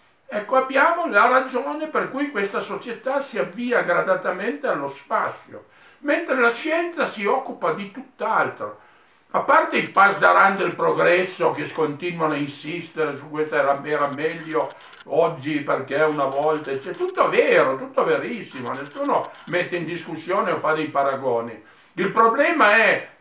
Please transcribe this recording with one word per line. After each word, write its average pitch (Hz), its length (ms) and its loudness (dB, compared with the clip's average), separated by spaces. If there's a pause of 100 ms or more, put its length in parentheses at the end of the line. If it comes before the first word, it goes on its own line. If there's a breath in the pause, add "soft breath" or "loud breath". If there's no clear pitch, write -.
(260 soft breath)
ecco, 208 320 -4
abbiamo 285 500 2
la 214 200 6
ragione 269 600 0
per 214 240 -2
cui 285 200 -4
questa 196 280 -4
società 254 640 -4
si 226 160 -10
avvia 226 440 0
gradatamente 185 840 -2
allo 147 220 -2
sfascio, - 800 -6 (320 soft breath)
mentre 294 400 0
la 233 140 4
scienza 330 540 -2
si 208 180 -8
occupa 208 480 -2
di 202 180 -8
tutt'altro. - 920 -4 (500 soft breath)
A - 100 2
parte 311 360 4
i 160 120 -2
pasdaran 190 680 6
del 180 200 -2
progresso 165 760 2
che 147 200 -8
continuano 156 640 -2
a 143 40 -2
insistere 151 800 -6
su 143 120 -16
questo 151 260 -4
era, 139 280 2
era 143 320 0
meglio 156 540 -2 (360 loud breath)
oggi 147 540 0
perché 135 420 -2
una 147 240 2
volta, 147 460 0
eccetera. 180 340 -4
Tutto - 240 0
vero, 143 480 4
tutto 262 260 -2
verissimo, 147 680 -2
nessuno 180 600 -4 (140 loud breath)
mette 175 300 -2
in 165 100 -4
discussione 170 640 -4
o 156 80 -2
fa 151 140 0
dei 156 140 -2
paragoni. 127 760 -2 (300 soft breath)
Il 190 180 -2
problema 247 680 4
è 202 320 2 (120)